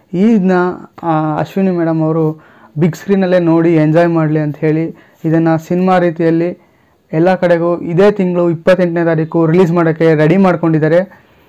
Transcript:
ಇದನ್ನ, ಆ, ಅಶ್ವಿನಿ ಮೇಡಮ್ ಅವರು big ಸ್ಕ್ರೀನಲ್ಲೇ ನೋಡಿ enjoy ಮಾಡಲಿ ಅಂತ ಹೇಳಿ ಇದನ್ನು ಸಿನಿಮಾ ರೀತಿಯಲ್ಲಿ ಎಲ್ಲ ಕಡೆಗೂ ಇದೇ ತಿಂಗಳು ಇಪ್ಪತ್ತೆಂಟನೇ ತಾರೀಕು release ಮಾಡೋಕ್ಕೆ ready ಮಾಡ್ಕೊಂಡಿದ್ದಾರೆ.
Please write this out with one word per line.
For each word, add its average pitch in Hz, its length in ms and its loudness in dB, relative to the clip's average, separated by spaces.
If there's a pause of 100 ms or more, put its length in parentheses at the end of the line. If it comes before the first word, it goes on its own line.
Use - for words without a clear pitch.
(140)
ಇದನ್ನ, 190 380 2 (520)
ಆ, 156 340 -2
ಅಶ್ವಿನಿ 190 340 -2
ಮೇಡಮ್ 165 300 -2
ಅವರು 156 440 -2 (320)
big 156 180 0
ಸ್ಕ್ರೀನಲ್ಲೇ 190 440 0
ನೋಡಿ 165 360 2
enjoy 156 320 2
ಮಾಡಲಿ 156 320 0
ಅಂತ 147 180 -6
ಹೇಳಿ 160 380 -2 (300)
ಇದನ್ನು 165 320 0
ಸಿನಿಮಾ 180 400 -2
ರೀತಿಯಲ್ಲಿ 170 600 -2 (560)
ಎಲ್ಲ 175 220 2
ಕಡೆಗೂ 170 420 0
ಇದೇ 180 340 0
ತಿಂಗಳು 180 380 -2
ಇಪ್ಪತ್ತೆಂಟನೇ 170 560 0
ತಾರೀಕು 160 400 0
release 165 260 2
ಮಾಡೋಕ್ಕೆ 165 440 0
ready 156 220 2
ಮಾಡ್ಕೊಂಡಿದ್ದಾರೆ. 170 880 0 (240)